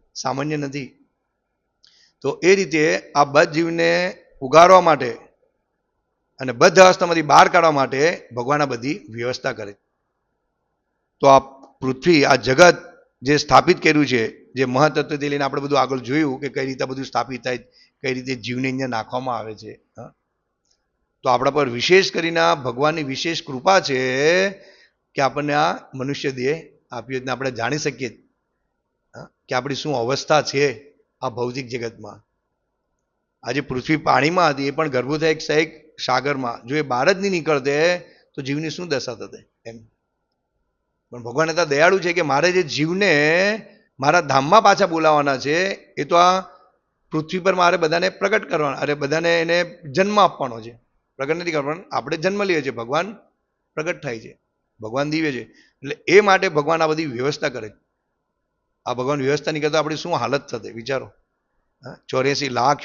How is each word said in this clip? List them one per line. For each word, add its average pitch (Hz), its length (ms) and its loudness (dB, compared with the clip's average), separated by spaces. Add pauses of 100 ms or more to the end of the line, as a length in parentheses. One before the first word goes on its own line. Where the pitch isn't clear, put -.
(220)
સામાન્ય 143 400 -4
નથી. 139 280 -10 (1300)
તો 135 60 0 (200)
એ - 100 8
રીતે 156 240 0 (360)
આ 143 140 6
બદ્ધ 156 220 4
જીવને 165 340 0 (580)
ઉગારવા 175 420 8
માટે 131 220 2 (1300)
અને 131 120 -6 (100)
બદ્ધ 175 220 8
અવસ્થામાંથી 170 500 4
બહાર 180 200 8
કાઢવા 160 260 4
માટે 131 220 0 (360)
ભગવાન 139 260 0
આ 135 100 -2
બધી 123 240 -6 (180)
વ્યવસ્થા 123 440 -6
કરે. 104 140 -12 (1500)
તો 143 120 -2
આ 135 80 8 (400)
પૃથ્વી, 135 400 2 (100)
આ 131 60 6 (100)
જગત 165 300 8 (440)
જે 135 120 2 (100)
સ્થાપિત 135 400 6
કર્યું 151 280 4
છે, 117 120 2 (340)
જે 135 60 0 (120)
મહત્તત્વથી 143 560 0
લઈને 143 140 -2
આપણે 139 200 -4
બધું 143 160 2
આગળ 127 260 -2
જોયું 135 340 -2
કે 143 140 -8
કઈ 135 140 -4
રીતે 131 220 -4
બધું 131 200 -10
સ્થાપિત 123 340 -4
થાય, 127 140 -4 (420)
કઈ 131 160 -4
રીતે 131 160 -8 (120)
જીવને 127 240 -6
અહીંયા 131 260 -6
નાખવામાં 123 420 -6
આવે 107 240 -10
છે, 110 120 -18 (240)
હા? 120 120 -20 (1160)
તો - 80 -
આપણા 135 240 0
પર 139 200 0
વિશેષ 185 380 2
કરીને 165 280 -2
આ 170 100 4 (120)
ભગવાનની 139 480 -2
વિશેષ 160 340 -6
કૃપા 156 400 2
છે 131 120 -2 (1160)
કે - 100 -4
આપણને 143 300 -2 (100)
આ 175 40 0 (300)
મનુષ્ય 139 400 -4
દેહ 135 160 -2 (400)
આપ્યો, 123 240 -10
એટલે 127 140 -8
આપણે 131 260 -4
જાણી 139 260 -4
શકીએ, 127 240 -6 (1040)
હા, - 140 -18 (200)
કે 139 100 -6
આપણી 131 260 -6
શું 151 180 -6
અવસ્થા 135 400 0 (100)
છે 143 140 2 (560)
આ 127 160 -6
ભૌતિક 123 360 -6
જગતમાં. 110 460 -12 (1200)
આજે 131 260 -4
પૃથ્વી 143 400 -4
પાણીમાં 156 420 2
હતી, 139 200 -4
એ 135 60 -12
પણ 156 200 -2
ગર્ભો 139 240 -4
થાય 160 160 0
એક 156 100 -12
સહેજ 156 200 2 (380)
સાગરમાં. 131 520 -2 (100)
જો 131 140 -6
એ - 100 -4
બહાર 127 220 2
જ 185 80 0
નહીં 196 160 -2
નીકળતે 143 380 0 (580)
તો - 140 -10
જીવની 151 280 -6
શું 180 160 -12
દશા 123 300 -6
થતે 104 180 -16 (300)
એમ. 117 80 -18 (1300)
પણ 120 160 -18
ભગવાન 156 240 -2
એટલા 160 220 -2
દયાળુ 175 320 4
છે 175 120 0
કે 175 140 0
મારે 151 240 2
જે 185 80 2 (120)
જીવને 175 360 0 (880)
મારા 151 320 2
ધામમાં 151 360 4
પાછા 190 260 4
બોલાવવાના 147 520 2
છે, 151 120 -2 (440)
એ - 80 -4
તો 175 60 2 (100)
આ 185 200 2 (680)
પૃથ્વી 160 340 -6
પર 190 160 2
મારે 175 220 4
બધાને 170 240 0 (120)
પ્રગટ 196 320 -2
કરવાના, 147 320 -2
અરે 143 180 -2
બધાને 160 300 0 (120)
એને 170 140 0 (380)
જન્મ 202 280 0
આપવાનો 127 420 -2
છે. 120 80 -16 (460)
પ્રગટ 147 200 -2
નથી 170 160 -6
કરવાનો, 151 260 -4 (160)
આપણે 147 260 -4
જન્મ 202 260 -2
લઈએ 160 160 0
છીએ, 123 140 -6
ભગવાન 143 280 -4 (720)
પ્રગટ 156 280 -6
થાય 120 180 -8
છે, - 80 -20 (480)
ભગવાન 131 340 -4
દિવ્ય 156 220 -2
છે. 117 80 -10 (400)
એટલે 139 120 -8 (200)
એ - 20 10 (100)
માટે 190 200 2 (100)
ભગવાન 160 280 0
આ 156 60 -2
બધી 156 260 -4
વ્યવસ્થા 143 400 -4
કરે. 107 120 -12 (1160)
આ 120 140 -6
ભગવાન 139 280 -2
વ્યવસ્થા 151 260 -2
નહીં 147 120 -4
કરે 151 80 0
તો 156 80 2
આપણી 151 220 -6
શું 170 200 -4
હાલત 135 300 -4
થતે 104 160 -12 (100)
વિચારો. 120 280 -8 (760)
હા, 123 120 -18 (140)
ચોર્યાસી 131 480 -2
લાખ 139 280 0